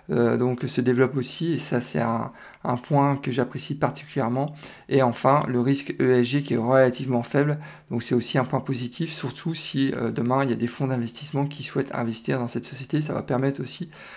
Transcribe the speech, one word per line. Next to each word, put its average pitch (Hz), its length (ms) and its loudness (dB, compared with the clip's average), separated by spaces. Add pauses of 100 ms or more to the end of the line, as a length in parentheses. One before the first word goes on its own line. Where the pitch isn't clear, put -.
euh, 117 280 4
donc, 123 260 0
se 143 160 -2
développe 127 380 4
aussi, 160 380 -2
et - 20 -2
ça 123 240 -2
c'est - 180 -4
un, 113 320 -2 (320)
un 123 140 0
point 139 400 4
que 139 120 -4
j'apprécie 127 460 -2
particulièrement. 131 800 -2 (320)
Et 135 140 4
enfin 135 480 4
le 123 100 2
risque 135 400 0
E 127 140 4
S 123 140 6
G 143 160 0
qui 139 100 -2
est 120 40 2
relativement 123 680 4
faible, 147 360 2 (320)
donc 120 120 -2
c'est - 120 0
aussi 120 220 2
un 127 80 2
point 127 160 -2
positif, 131 500 -4
surtout - 420 -6
si, 135 440 0
euh, 117 140 -2
demain 127 340 2
il 131 40 0
y 117 40 2
a - 20 0
des 113 120 -2
fonds 135 200 -2
d'investissement 131 580 -2
qui 147 180 -8
souhaitent - 300 -4
investir 120 460 -2
dans 120 80 -2
cette 123 160 -6
société, 135 380 -4
ça 151 100 -4
va - 100 -2
permettre 135 380 0
aussi - 300 -8 (280)